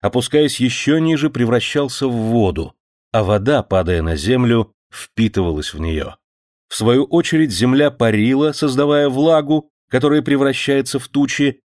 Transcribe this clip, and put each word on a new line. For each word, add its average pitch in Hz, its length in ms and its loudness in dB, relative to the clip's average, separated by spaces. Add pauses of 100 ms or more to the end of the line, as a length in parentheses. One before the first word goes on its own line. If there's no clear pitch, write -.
Опускаясь 131 600 0
еще 127 380 0
ниже, 160 300 0
превращался 127 800 -2
в 123 40 -2
воду, 110 640 -2 (380)
а 110 100 2
вода, 104 400 2
падая 90 380 0
на 80 160 -2
землю, 117 560 0 (180)
впитывалась 90 840 -4
в 76 40 -12
нее. 78 360 -6 (540)
В - 60 -14
свою 120 300 2
очередь, 160 480 0
земля 127 380 2
парила, 127 640 0
создавая 143 580 0
влагу, 151 580 0 (220)
которая 143 320 2
превращается 139 760 -2
в 127 100 -8
тучи 139 520 -2 (100)